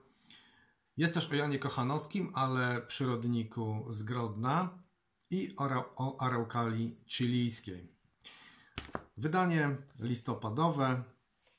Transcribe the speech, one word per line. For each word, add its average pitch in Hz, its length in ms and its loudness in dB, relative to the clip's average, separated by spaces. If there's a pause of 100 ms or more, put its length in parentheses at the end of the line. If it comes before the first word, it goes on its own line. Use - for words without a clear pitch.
(960)
Jest 165 180 2
też 160 160 0
o 147 40 0
Janie 147 240 2
Kochanowskim, 147 760 0
ale 127 480 2
przyrodniku 117 1040 -2
z 107 140 -6
Grodna 120 800 -2 (480)
i 185 260 -2
o 139 120 -2
ra-, 127 280 -2
o 135 240 -2
Araukali 117 760 0 (100)
chilijskiej. 117 840 -2 (1200)
Wydanie 156 600 4 (220)
listopadowe 123 1040 2 (560)